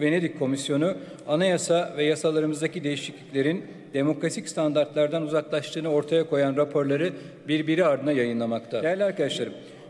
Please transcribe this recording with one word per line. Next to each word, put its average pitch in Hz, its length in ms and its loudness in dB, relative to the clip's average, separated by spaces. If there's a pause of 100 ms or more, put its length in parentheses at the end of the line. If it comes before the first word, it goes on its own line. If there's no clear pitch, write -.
Venedik 160 380 2
Komisyonu, 143 560 0 (340)
anayasa 170 680 2
ve 147 80 0
yasalarımızdaki 156 800 0
değişikliklerin 143 800 -2 (300)
demokratik 147 540 -2
standartlardan 151 720 0
uzaklaştığını 156 680 -2
ortaya 151 360 2
koyan 139 320 2
raporları 143 560 2 (360)
birbiri 156 360 2
ardına 143 280 2
yayınlamakta. 117 680 0
Değerli 190 220 2
arkadaşlarım, 143 480 -2 (380)